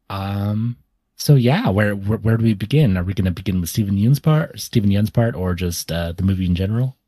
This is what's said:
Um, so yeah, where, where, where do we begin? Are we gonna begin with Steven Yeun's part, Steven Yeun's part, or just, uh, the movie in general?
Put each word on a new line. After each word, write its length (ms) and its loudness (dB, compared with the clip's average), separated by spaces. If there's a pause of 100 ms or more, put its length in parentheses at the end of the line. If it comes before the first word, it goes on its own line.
(120)
Um, 680 -2 (380)
so 200 2
yeah, 340 2
where, 260 2
where, 240 -2
where 180 2
do 60 0
we 100 4
begin? 440 2
Are 60 -2
we 120 -4
gonna 160 0
begin 300 -2
with 100 -4
Steven 260 0
Yeun's 220 4
part, 400 0
Steven 320 0
Yeun's 180 2
part, 240 0
or 220 -2
just, 360 -6
uh, 200 -4
the 120 -6
movie 220 0
in 100 2
general? 420 -2 (100)